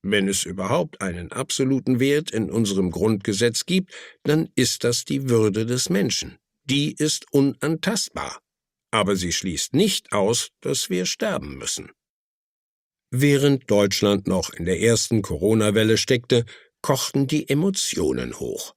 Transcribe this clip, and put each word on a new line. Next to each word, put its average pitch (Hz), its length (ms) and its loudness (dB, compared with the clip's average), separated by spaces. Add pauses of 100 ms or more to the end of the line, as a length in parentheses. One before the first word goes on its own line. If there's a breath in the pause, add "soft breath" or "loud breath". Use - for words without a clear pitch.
Wenn 98 260 2
es 98 160 -2
überhaupt 101 560 -4
einen 87 320 -6
absoluten 131 720 0
Wert 143 280 2
in 107 220 -2
unserem 98 400 0
Grundgesetz 107 720 0
gibt, 190 280 0 (300 loud breath)
dann 156 320 2
ist - 280 0
das 120 220 -2
die 135 240 -4
Würde 110 360 2
des 123 240 -2
Menschen. - 480 -2 (280)
Die 143 260 0
ist - 400 -4
unantastbar. 151 1080 0 (500)
Aber 101 240 2
sie 90 160 -4
schließt - 420 -6
nicht 196 380 0
aus, 104 380 0 (100)
dass - 300 -4
wir 185 160 -2
sterben - 520 -6
müssen." - 320 -8 (1200)
Während 139 600 2
Deutschland 101 560 4
noch 90 220 -2
in - 160 -10
der 90 160 0
ersten 113 400 2
Corona-Welle 107 760 2
steckte, 123 460 2 (380 loud breath)
kochten 139 460 0
die 151 200 -4
Emotionen 82 960 -2
hoch. - 360 -8